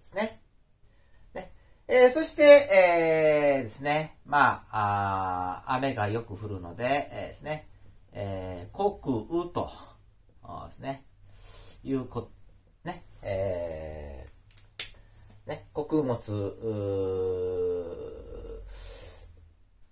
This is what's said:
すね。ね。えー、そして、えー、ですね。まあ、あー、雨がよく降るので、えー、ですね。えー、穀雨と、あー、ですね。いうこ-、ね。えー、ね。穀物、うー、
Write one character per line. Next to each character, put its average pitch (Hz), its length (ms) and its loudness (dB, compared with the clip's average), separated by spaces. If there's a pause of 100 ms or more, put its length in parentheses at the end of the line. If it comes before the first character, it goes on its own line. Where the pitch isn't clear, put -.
す - 100 -20
ね。 214 260 -4 (920)
ね。 - 180 -14 (360)
え 247 180 8
ー、 247 40 6
そ 320 140 2
し - 120 -8
て、 311 60 4
え 165 1200 8
ー、 - 20 -2
で 113 80 -8
す - 100 -16
ね。 151 360 -2 (100)
ま 131 440 4
あ、 95 960 -2
あ 131 60 -2
ー、 127 40 2
雨 131 180 -2
が 104 140 -2
よ 113 140 -2
く 98 140 -12
降 104 120 -10
る 98 120 -8
の 85 160 -12
で、 135 360 -2
え 104 140 -10
ー、 - 20 -12
で - 60 -16
す - 80 -20
ね。 151 260 -8 (440)
え 95 600 -8
ー、 - 40 -18
穀 139 540 -2
雨 170 200 -2
と、 - 200 -6 (720)
あ - 240 -14
ー、 - 20 -18
で - 60 -20
す - 60 -20
ね。 135 240 -10 (800)
い 135 100 -6
う 131 100 -2
こ-、 - 260 -10 (540)
ね。 - 200 -10 (180)
え 78 1040 -6 (1200)
ー、 - 40 -8
ね。 151 220 -12
穀 151 300 0
物、 123 160 -2 (140)
う 104 400 -4 (1300)
ー、 - 240 -14 (1700)